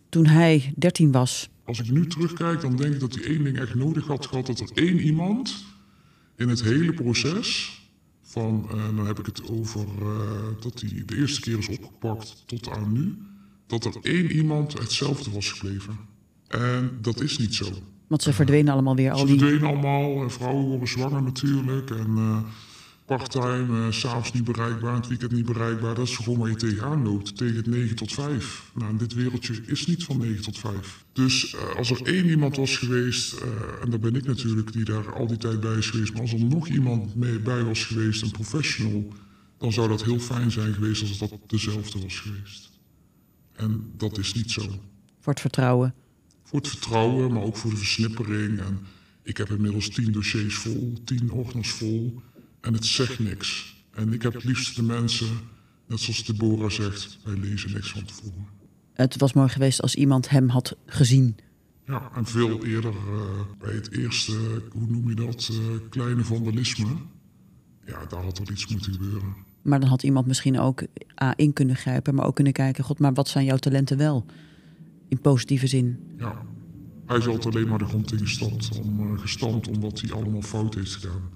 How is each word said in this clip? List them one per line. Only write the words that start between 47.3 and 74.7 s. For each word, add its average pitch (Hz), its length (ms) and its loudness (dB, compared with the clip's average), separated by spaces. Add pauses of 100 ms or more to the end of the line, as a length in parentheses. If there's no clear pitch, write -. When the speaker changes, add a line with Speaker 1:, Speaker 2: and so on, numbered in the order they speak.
Speaker 2:
maar 107 100 0
ook 110 140 -4
voor 113 120 -2
de 110 80 -2
versnippering. 107 800 -2
En 95 200 -4 (440)
ik - 140 -8
heb 104 120 -4
inmiddels 104 400 0
tien 113 220 0
dossiers 104 440 0
vol, 120 380 -4 (100)
tien 120 280 0
ordners 120 380 -4
vol. 113 520 -4 (400)
En 117 120 -2
het 110 120 -2
zegt - 340 0
niks. - 560 -6 (180)
En 110 200 0
ik 113 80 -4
heb 117 120 0
het 120 100 -10
liefst 127 320 -2
de 120 80 -2
mensen, 117 440 0 (600)
net 110 120 -4
zoals - 260 -4
Deborah 107 440 2
zegt, 101 540 -4
wij 104 140 -6
lezen 101 360 -4
niks 101 180 -6
van 104 140 -8
tevoren. 98 420 -12 (460)
Speaker 1:
Het 127 240 2
was 139 160 4
mooi 135 160 6
geweest 135 320 2
als - 140 0
iemand 135 340 4
hem 131 200 6
had 123 360 0
gezien. 127 500 6 (500)
Speaker 2:
Ja, 135 300 -6
en 117 100 -2
veel 113 400 0
eerder, 113 260 -2
eh, 101 500 -4 (180)
bij 104 140 -6
het 107 180 -8
eerste, 117 400 -2 (400)
hoe 113 160 -4
noem 117 220 0
je 113 60 0
dat, 117 360 -4
eh, 110 60 -2 (320)
kleine 120 340 0
vandalisme. 113 640 0 (1000)
Ja, - 200 -12
daar 87 180 -6
had 92 140 -4
er 101 140 -6
iets 98 160 -6
moeten 98 260 -4
gebeuren. 98 420 -4 (260)
Speaker 1:
Maar 143 180 4
dan 131 100 6
had 127 140 4
iemand 131 240 4
misschien 131 320 2
ook, 131 240 2 (380)
A, 131 140 2
in 147 180 6
kunnen 131 220 4
grijpen, 131 400 0
maar 139 100 2
ook - 100 2
kunnen 139 180 6
kijken, 135 300 0
"God, - 160 -2
maar 139 140 6
wat 135 140 2
zijn 135 180 2
jouw 135 120 4
talenten 135 400 2
wel?" 143 280 2 (840)